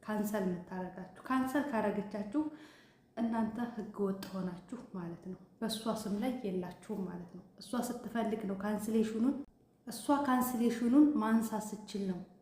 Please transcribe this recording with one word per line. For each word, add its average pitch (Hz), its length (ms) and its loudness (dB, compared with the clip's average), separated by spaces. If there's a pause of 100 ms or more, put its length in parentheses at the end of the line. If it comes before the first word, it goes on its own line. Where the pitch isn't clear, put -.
ካንሰል 208 400 0
የምታረጋችሁ። 185 800 -6
ካንሰል 262 420 2
ካረገቻችሁ 208 760 -2 (760)
እናንተ 226 400 0 (120)
ህገ - 320 -8
ወጥ 196 260 0
ሆናችሁ 180 520 -6 (120)
ማለት 170 340 -8
ነው። 185 120 -10 (160)
በእሷ 214 300 -4 (120)
ስም 208 220 -2
ላይ 254 220 0
የላችሁም 180 640 -4
ማለት 175 300 -8
ነው። 180 100 -14 (140)
እሷ - 140 -12 (120)
ስትፈልግ 220 600 -2
ነው 190 140 -2
ካንስሌሽኑን፣ 220 760 2 (520)
እሷ - 180 -10 (180)
ካንስሌሽኑን 240 840 6 (100)
ማንሳት 220 480 2
ስትችል - 440 -6
ነው 180 120 0 (220)